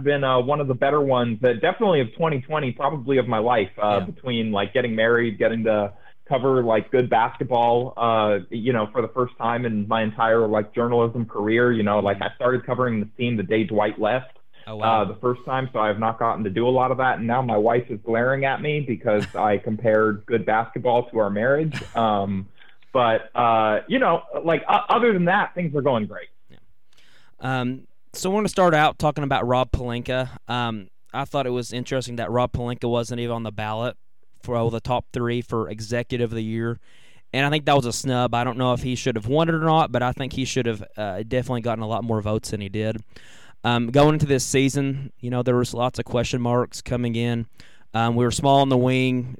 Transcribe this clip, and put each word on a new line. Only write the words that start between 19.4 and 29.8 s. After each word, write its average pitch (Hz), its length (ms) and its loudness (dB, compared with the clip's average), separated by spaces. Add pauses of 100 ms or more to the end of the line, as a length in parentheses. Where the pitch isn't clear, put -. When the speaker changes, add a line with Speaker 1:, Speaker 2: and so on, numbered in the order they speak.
Speaker 1:
compared 107 680 0
good 113 200 0
basketball 120 640 0
to 113 80 -4
our 101 120 2
marriage. 139 520 0 (140)
Um, 101 500 0 (440)
but, 117 460 2
uh, 110 500 4
you 240 120 0
know, 180 240 2 (200)
like, 160 240 0
o-, - 220 2
other 226 240 4
than 180 140 2
that, 185 280 2
things 160 220 -4
are 139 60 -2
going 120 240 2
great. 92 220 -14 (220)
Speaker 2:
Yeah. - 60 -20 (800)
Um, 127 480 -4 (280)
so 185 160 -4
I 196 40 0
wanna 208 140 2
start 180 240 4
out 151 260 4
talking 151 260 0
about 131 220 0
Rob 123 240 2
Pelinka. 123 600 -4 (180)